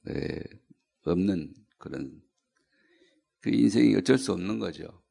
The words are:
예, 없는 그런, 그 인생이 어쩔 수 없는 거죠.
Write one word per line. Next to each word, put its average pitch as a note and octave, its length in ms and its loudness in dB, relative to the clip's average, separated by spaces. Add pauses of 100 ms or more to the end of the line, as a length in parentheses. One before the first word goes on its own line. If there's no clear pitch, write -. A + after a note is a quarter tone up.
(100)
예, - 300 -6 (640)
없는 F2 500 -2 (240)
그런, C2+ 420 -12 (1200)
그 A2+ 100 -2
인생이 A2+ 460 4
어쩔 C3 220 4
수 - 140 -2
없는 F#2+ 260 -4
거죠. E2+ 520 -10